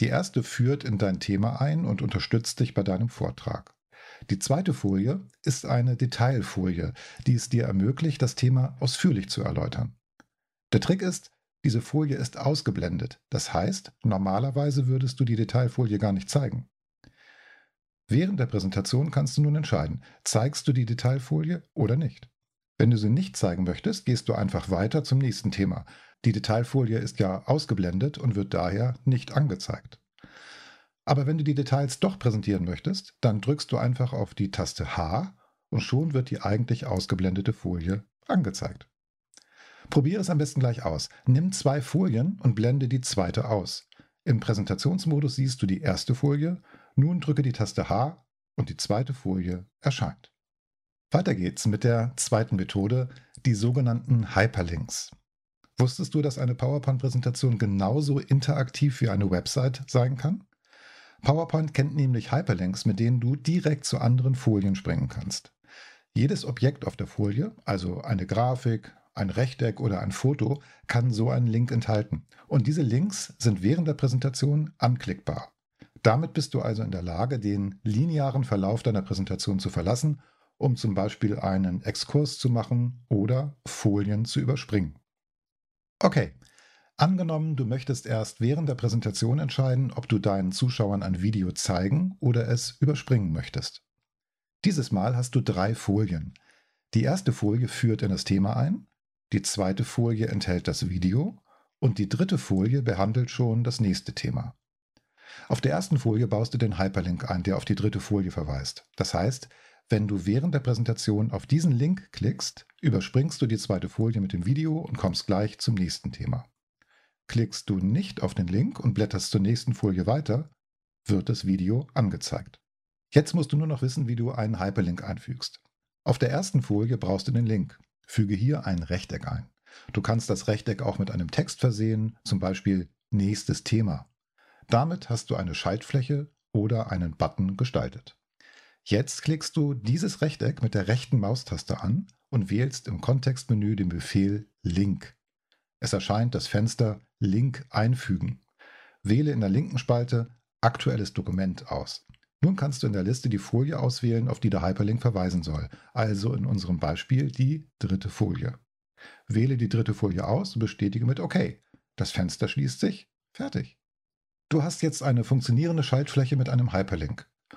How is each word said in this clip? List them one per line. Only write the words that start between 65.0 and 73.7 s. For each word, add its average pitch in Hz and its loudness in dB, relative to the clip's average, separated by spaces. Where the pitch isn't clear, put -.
kannst. - -8
Jedes 135 2
Objekt 131 0
auf - -6
der 95 -6
Folie, 110 -2
also 90 -2
eine 92 -2
Grafik, 120 0
ein 98 -2
Rechteck 117 -2
oder 98 0
ein 98 -4
Foto, 131 0
kann 120 2
so 113 0
einen 123 2
Link 117 2
enthalten. 113 -2
Und 127 2
diese 151 0
Links 139 -2
sind 101 2
während 151 2